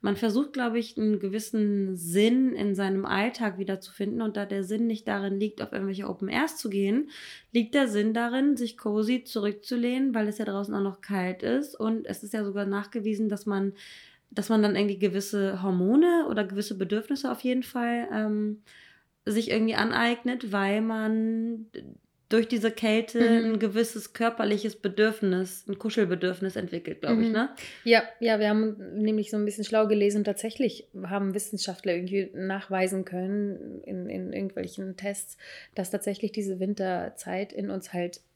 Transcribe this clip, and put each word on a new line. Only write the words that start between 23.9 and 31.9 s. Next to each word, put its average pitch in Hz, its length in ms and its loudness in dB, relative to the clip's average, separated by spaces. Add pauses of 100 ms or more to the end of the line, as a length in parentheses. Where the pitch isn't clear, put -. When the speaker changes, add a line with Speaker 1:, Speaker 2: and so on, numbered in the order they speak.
Speaker 1:
körperliches 220 640 0
Bedürfnis, 196 920 0
ein 196 140 -6
Kuschelbedürfnis 185 720 0
entwickelt, 175 460 -6
glaub 233 180 2
ich, 226 80 4
Speaker 2:
Mhm. 226 60 2
Speaker 1:
ne? 226 160 2 (340)
Speaker 2:
Ja, 226 220 6 (160)
ja, 226 180 4
wir 208 100 4
haben 214 280 2 (180)
nämlich 214 380 0
so 214 40 -2
ein 208 80 2
bisschen 208 200 -4
schlau 214 240 4
gelesen 208 300 4
und 202 80 2
tatsächlich 208 600 -2 (160)
haben 190 320 -2
Wissenschaftler 190 640 -4